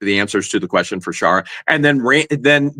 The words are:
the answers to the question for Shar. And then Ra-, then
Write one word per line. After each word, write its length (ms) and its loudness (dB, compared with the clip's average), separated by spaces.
the 180 0
answers 300 -2
to 100 -2
the 80 -2
question 320 -2
for 120 -8
Shar. 340 0
And 160 0
then 160 4
Ra-, 300 2
then 400 2